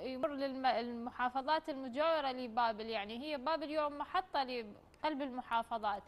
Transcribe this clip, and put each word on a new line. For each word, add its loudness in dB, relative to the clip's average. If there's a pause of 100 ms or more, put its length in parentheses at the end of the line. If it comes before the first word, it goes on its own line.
يمر -2
للم-، -2
المحافظات 0
المجاورة 2
لبابل، 0
يعني -2
هي -2
بابل 0
اليوم 0
محطة 0
لقلب -2
المحافظات، 0